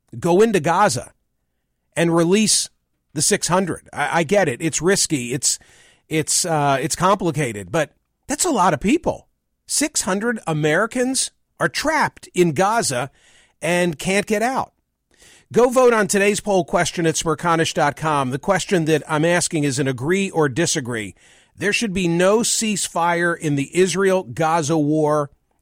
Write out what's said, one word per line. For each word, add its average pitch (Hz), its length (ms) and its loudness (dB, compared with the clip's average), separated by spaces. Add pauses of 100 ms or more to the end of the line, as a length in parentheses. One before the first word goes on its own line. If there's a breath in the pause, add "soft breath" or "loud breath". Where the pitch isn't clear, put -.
(180)
go 170 240 4
into 214 180 4
Gaza 170 520 0 (840)
and 165 180 2
release 180 540 2 (460)
the 151 80 -4
six - 260 0
hundred? 175 440 -2
I, 143 260 -2
I 175 40 2
get 185 260 2
it. 120 120 -6
It's 156 220 -4
risky. 143 500 0
It's, - 260 -2 (500 soft breath)
it's, - 360 -2
uh, 143 360 0
it's 151 140 -4
complicated, 147 800 -2
but 151 200 -2 (340)
that's - 180 -4
a 359 60 0
lot 190 240 2
of 131 60 -6
people. - 480 -2 (460)
Six - 280 -2
hundred 214 440 -2
Americans 190 840 0 (280)
are 185 80 0
trapped - 680 -2
in 175 180 2
Gaza 151 580 -2 (520 soft breath)
and 175 360 0
can't 196 280 -2
get 208 160 -2
out. 233 320 -4 (760 soft breath)
Go 240 200 4
vote 247 240 6
on 208 140 2
today's 202 320 2
poll 190 260 0
question 170 400 -2
at 156 80 2
smerconish 160 580 0
dot 143 240 0
com. 143 360 -2
The 139 60 -6
question 185 460 0
that 151 240 2
I'm 156 160 0
asking 170 400 0
is 135 140 -2
an 139 100 0
agree 165 400 -2
or 156 220 0
disagree. 117 640 -4 (420 soft breath)
There 180 160 -2
should 202 220 -2
be 185 120 0
no 180 340 4
ceasefire 175 920 -2
in 151 220 -2
the 139 180 -4
Israel-Gaza 170 1000 0
war 151 540 0 (320)